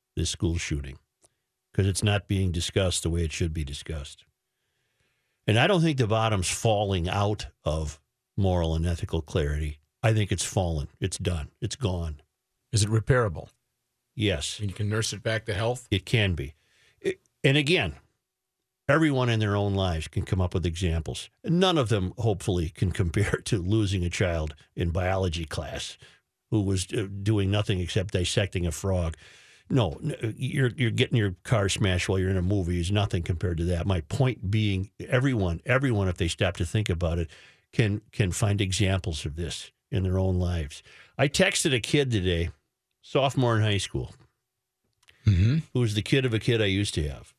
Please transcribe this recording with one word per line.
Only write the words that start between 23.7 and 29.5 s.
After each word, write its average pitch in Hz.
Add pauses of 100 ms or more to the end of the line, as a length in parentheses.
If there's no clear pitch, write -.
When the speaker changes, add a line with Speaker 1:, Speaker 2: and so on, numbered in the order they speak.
Speaker 1:
a 87
child 82 (200)
in 85
biology 90
class 73 (540)
who 110
was, 95
uh, 101 (160)
doing 101
nothing 104
except 92
dissecting 92
a 80
frog. 90 (540)